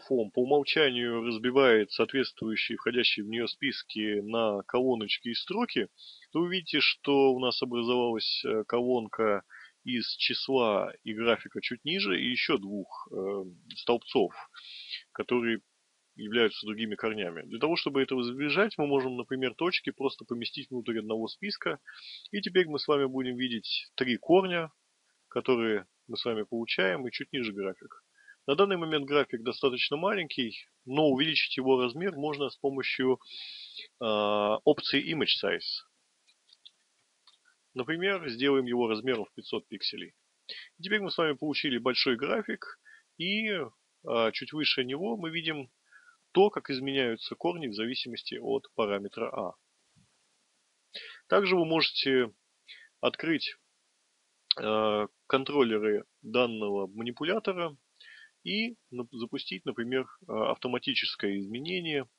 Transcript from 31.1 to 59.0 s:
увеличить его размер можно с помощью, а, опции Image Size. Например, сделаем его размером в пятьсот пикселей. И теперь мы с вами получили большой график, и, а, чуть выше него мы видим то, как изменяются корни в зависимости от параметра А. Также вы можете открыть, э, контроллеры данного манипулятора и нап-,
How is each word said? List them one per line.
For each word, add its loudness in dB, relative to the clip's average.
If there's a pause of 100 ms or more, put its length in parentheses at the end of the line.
увеличить 2
его 4
размер -2
можно -2
с -14
помощью, 0 (800)
а, 2
опции 4 (120)
Image 2
Size. -4 (1900)
Например, -2
сделаем 4
его 2
размером 0
в -20
пятьсот -8
пикселей. -8 (640)
И -18
теперь 0
мы -4
с -4
вами 4
получили -2
большой 2
график, -4 (380)
и, -2 (560)
а, 2
чуть -8
выше 0
него -4
мы -6
видим -4 (600)
то, 8
как -8
изменяются -2
корни -4
в -6
зависимости -6
от -2 (100)
параметра -2
А. -6 (1800)
Также 4
вы 4
можете 2 (680)
открыть, -2 (1040)
э, 2 (200)
контроллеры 4 (180)
данного 0
манипулятора -4 (680)
и -4 (160)
нап-, -8